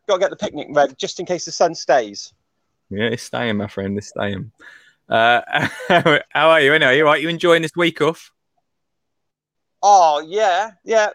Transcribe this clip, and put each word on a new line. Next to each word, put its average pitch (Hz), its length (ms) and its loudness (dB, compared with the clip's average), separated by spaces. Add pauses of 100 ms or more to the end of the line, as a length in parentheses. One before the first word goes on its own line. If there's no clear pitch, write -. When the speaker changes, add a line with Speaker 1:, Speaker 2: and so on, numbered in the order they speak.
Speaker 1:
gotta 185 140 -2
get 185 80 2
the 156 80 -10
picnic 147 360 -10
ready 143 260 2
just - 200 -8
in 180 60 -10
case 175 220 -6
the - 60 -12
sun 170 220 0
stays. 113 600 -4 (560)
Speaker 2:
Yeah, 101 160 -4
it's 117 160 -6
staying, 120 340 -6
my 101 100 -4
friend. 98 300 -8
It's 104 120 -10
staying. 101 440 -8 (560)
Uh, 117 400 2
<laughs> 151 200 -2 (200)
how 156 600 2
are 160 100 4
you 143 140 4
anyway? 151 240 2
You 156 80 2
all 147 80 4
right? 143 80 -2
You 165 80 -4
enjoying 165 320 2
this 160 120 -8
week 170 280 -2
off? 156 280 -4 (1500)
Speaker 1:
Oh 170 460 6
yeah, 202 440 -2 (120)
yeah. 214 300 0